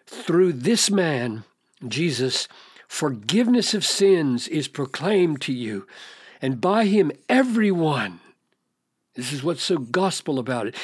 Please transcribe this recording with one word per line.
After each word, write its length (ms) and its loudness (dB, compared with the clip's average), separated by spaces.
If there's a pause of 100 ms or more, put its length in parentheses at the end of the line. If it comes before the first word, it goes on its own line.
through 480 2
this 360 0
man, 540 0 (420)
Jesus, 640 -2 (400)
forgiveness 840 0
of 100 -2
sins 640 2
is 200 -4
proclaimed 760 0
to 100 -4
you, 340 -6 (540)
and 220 -2
by 240 2
him 260 4 (160)
everyone," 920 2 (960)
this 160 -8
is 100 -8
what's 200 -2
so 140 0
gospel 600 -2
about 280 -2
it, 180 -6